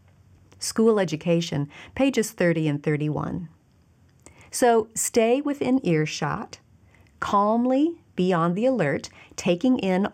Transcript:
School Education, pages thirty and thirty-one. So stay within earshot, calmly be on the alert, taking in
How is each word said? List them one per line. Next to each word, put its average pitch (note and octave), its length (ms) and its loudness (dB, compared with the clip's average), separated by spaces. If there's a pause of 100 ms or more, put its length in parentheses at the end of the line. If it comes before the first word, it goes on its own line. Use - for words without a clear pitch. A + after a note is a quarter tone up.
(580)
School A3 420 2
Education, E3 720 -2 (240)
pages C4 380 0
thirty E3 360 0
and D3 140 -2
thirty-one. D3+ 680 -4 (1000)
So A#3 460 2
stay A#3 460 2
within C4+ 440 -2
earshot, D#3 760 -2 (600)
calmly B3 800 2 (140)
be F3+ 180 2
on E3+ 220 2
the G#3+ 100 0
alert, F#3+ 440 0 (260)
taking G3 420 2
in F#3+ 360 0